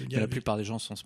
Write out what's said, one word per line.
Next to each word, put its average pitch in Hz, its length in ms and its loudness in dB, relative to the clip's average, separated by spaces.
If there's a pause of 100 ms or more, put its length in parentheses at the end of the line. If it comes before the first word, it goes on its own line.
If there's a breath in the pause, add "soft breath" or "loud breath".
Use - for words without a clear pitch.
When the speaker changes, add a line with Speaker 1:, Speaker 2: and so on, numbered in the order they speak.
Speaker 1:
il - 0 -
y - 80 -6
Speaker 2:
Mais - 40 -2
Speaker 1:
a 113 40 6
Speaker 2:
la 110 60 4
plupart 123 300 0
des 107 60 0
gens 107 160 -2
sont - 160 -6 (100)